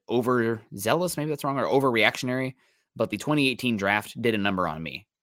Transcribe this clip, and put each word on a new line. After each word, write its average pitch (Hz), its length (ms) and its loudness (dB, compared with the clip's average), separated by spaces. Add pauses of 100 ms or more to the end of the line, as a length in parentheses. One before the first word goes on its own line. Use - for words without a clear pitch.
overzealous, 117 1080 0
maybe 151 140 -4
that's 147 140 -6
wrong, 139 140 -2
or 113 80 0
overreactionary, 127 880 2 (420)
but 113 140 0
the 107 80 -4
twenty 147 300 2
eighteen 120 280 0
draft 101 440 -2
did 117 140 2
a 107 40 0
number 95 300 0
on 78 140 -6
me. 69 240 -12 (160)